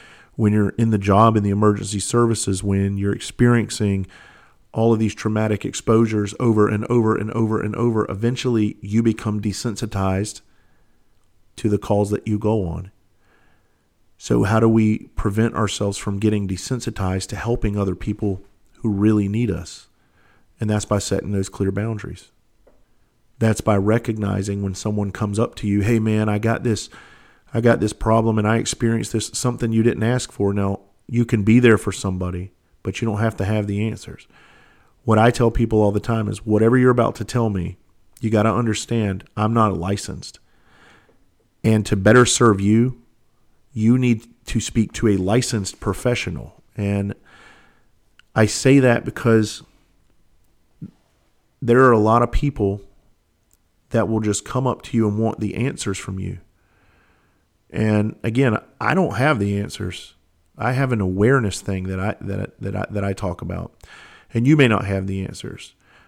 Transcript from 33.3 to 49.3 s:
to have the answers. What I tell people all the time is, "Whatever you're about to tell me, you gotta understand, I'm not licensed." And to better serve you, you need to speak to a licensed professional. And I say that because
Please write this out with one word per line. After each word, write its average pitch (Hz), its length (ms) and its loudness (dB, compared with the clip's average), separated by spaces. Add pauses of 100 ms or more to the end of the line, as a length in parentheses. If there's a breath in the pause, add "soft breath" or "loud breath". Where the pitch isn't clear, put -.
to 104 60 -2
have 104 220 -2
the 101 200 -2
answers. - 420 -12 (760 soft breath)
What 110 140 4
I 120 140 6
tell 117 180 2
people 110 320 2
all 104 80 4
the 101 80 -2
time 110 300 -2
is, 98 180 -8
"Whatever 110 320 4
you're 127 140 6
about 123 240 2
to 107 80 -8
tell 117 260 -2
me, 92 280 -6 (420)
you 110 100 -2
gotta 107 240 2
understand, 107 720 -2 (120)
I'm 107 160 0
not 110 240 2
licensed." 90 640 -6 (1300 soft breath)
And 110 220 2
to 104 100 -2
better 110 280 6
serve 110 360 4
you, 113 420 2 (720)
you 113 260 2
need 120 300 0 (180)
to 117 140 -2
speak - 320 -2
to - 160 0
a 101 80 4
licensed 101 640 -2
professional. 92 840 -6 (140)
And 101 400 -4 (1200 soft breath)
I 110 100 4
say 135 320 4
that 123 260 4
because 113 600 0 (2000)